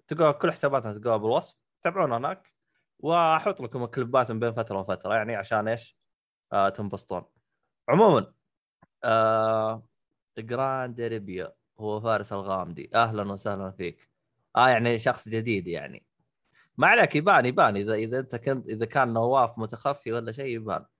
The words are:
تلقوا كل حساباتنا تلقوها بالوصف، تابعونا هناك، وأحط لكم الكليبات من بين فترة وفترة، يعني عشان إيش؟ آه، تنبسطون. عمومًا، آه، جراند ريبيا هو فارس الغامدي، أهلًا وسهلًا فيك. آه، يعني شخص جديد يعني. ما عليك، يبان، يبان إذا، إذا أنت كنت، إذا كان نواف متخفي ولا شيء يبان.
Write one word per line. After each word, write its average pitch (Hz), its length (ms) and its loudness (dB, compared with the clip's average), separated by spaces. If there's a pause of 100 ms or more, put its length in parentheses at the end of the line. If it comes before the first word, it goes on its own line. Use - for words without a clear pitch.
تلقوا 156 240 4
كل 156 200 0
حساباتنا 135 420 -2
تلقوها 110 240 0
بالوصف، 113 400 -2 (260)
تابعونا 170 340 0
هناك، 156 360 -8 (460)
وأحط 160 600 2
لكم 123 220 -6
الكليبات 120 480 0
من 110 80 -4
بين 117 140 0
فترة 110 260 -4
وفترة، 95 340 -4
يعني 110 220 -2
عشان 104 320 -2
إيش؟ 113 300 -6 (560)
آه، 98 160 4
تنبسطون. 95 540 -6 (680)
عمومًا، 156 440 4 (680)
آه، 110 760 2 (560)
جراند 123 640 -6
ريبيا 98 520 -6 (260)
هو 107 200 -4
فارس 104 340 -2
الغامدي، 95 600 -6
أهلًا 107 360 0
وسهلًا 98 400 -6
فيك. - 380 -12 (460)
آه، 123 140 6
يعني 120 300 2
شخص 123 300 -2
جديد 110 380 -2
يعني. 71 380 -10 (720)
ما 139 100 4
عليك، 214 280 4
يبان، 151 300 4
يبان 127 300 4
إذا، 104 180 -2
إذا 113 260 -2
أنت 131 160 -8
كنت، 127 320 -4
إذا 110 180 -6
كان 120 280 0
نواف 117 440 2
متخفي 117 540 -6
ولا 113 200 -6
شيء 131 240 -8
يبان. 110 300 -6 (140)